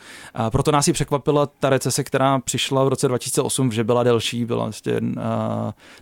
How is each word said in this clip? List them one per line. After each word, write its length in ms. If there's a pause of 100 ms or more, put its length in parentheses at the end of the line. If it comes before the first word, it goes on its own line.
(340)
A 160
proto 220
nás 160
i 40
překvapila 540
ta 240
recese, 340
která 340
přišla 460
v 40
roce 200
dva 100
tisíce 240
osm, 300
že 120
byla 180
delší, 420
byla 200
vlastně, 360 (200)
a, 540 (280)